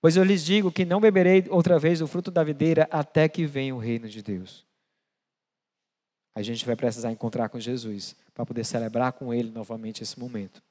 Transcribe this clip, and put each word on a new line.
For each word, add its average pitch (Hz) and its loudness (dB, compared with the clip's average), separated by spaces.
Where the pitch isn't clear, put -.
"Pois 165 6
eu 190 6
lhes 190 2
digo 190 2
que 180 -2
não 180 0
beberei 190 6
outra 175 4
vez 160 2
do 160 -2
fruto 180 -6
da 175 2
videira 156 2
até 156 2
que 165 -2
venha 135 -4
o 123 -8
reino 113 -4
de 107 -14
Deus." 95 -10
A 107 -8
gente 113 -8
vai 120 -2
precisar 117 -4
encontrar 113 -4
com 117 -10
Jesus 113 -8
para 120 -8
poder 113 -6
celebrar 117 -2
com 120 -8
ele 117 -2
novamente 113 -10
esse - -12
momento. 120 -10